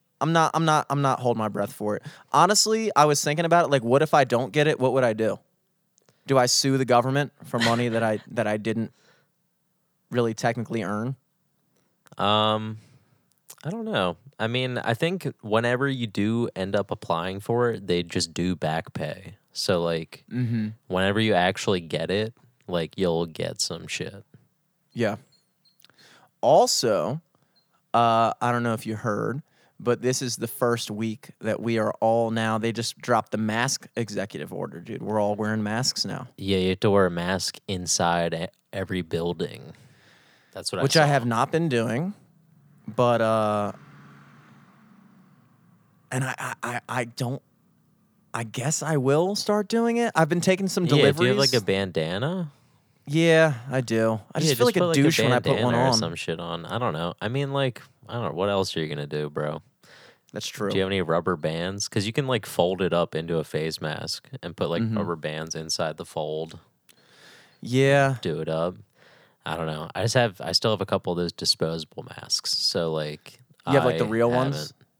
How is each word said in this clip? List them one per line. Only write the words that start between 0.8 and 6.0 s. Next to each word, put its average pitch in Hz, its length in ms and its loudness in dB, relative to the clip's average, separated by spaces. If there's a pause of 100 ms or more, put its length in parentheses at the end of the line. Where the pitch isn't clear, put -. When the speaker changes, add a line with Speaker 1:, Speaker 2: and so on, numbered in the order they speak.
Speaker 1:
I'm 143 120 0
not 135 180 2
holding 120 200 2
my 107 80 0
breath 101 260 -4
for 104 220 -2
it. - 80 -8 (280)
Honestly, 208 640 4
I 147 100 8
was 147 180 2
thinking 151 220 0
about 165 200 4
it. 127 40 -4
Like, 135 140 4
what 127 200 4
if 151 120 2
I 143 80 6
don't 131 280 0
get 147 160 2
it? 143 120 0
What 127 140 2
would 131 100 2
I 113 100 2
do? 107 260 0 (880)